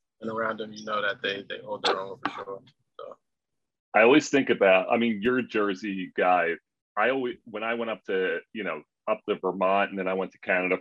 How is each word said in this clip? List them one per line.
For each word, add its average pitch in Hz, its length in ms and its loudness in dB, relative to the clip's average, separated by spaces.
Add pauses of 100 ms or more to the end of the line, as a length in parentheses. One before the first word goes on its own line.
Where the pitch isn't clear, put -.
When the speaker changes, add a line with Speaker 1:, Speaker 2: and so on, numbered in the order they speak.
(200)
Speaker 1:
and 113 100 -10
around 110 300 -4
them, 107 140 -10
you 107 100 -16
know 107 180 -4
that 101 200 -4
they, 98 260 -4
they 98 160 -10
hold 104 220 -8
their - 160 0
own 98 180 -12
for - 120 -6
sure. 98 280 -12 (400)
So. - 180 -16 (760)
Speaker 2:
I 104 80 6
always 143 280 8
think 135 200 2
about, 95 420 4
I 117 60 4
mean, 113 240 0
you're 123 180 2
a 117 80 -6
Jersey 101 680 -2
guy. 90 380 2 (420)
I 110 140 2
always, 131 340 -4
when 107 180 -10
I 113 120 -4
went 113 160 -4
up 101 140 -8
to, 92 360 0 (100)
you 104 140 -8
know, 78 180 -6 (240)
up - 220 -2
to 101 60 2
Vermont, 95 560 0
and 98 60 -8
then 92 120 -2
I 95 60 -2
went 92 180 -4
to - 60 -20
Canada 92 420 0